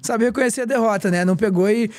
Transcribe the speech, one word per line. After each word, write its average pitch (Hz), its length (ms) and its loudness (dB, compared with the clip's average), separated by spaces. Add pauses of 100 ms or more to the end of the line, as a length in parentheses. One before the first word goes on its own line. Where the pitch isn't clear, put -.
Sabe 233 240 -2
reconhecer 247 380 -2
a - 20 -6
derrota, 226 440 0
né? 175 140 0
Não 185 140 2
pegou 196 340 2
e 226 280 0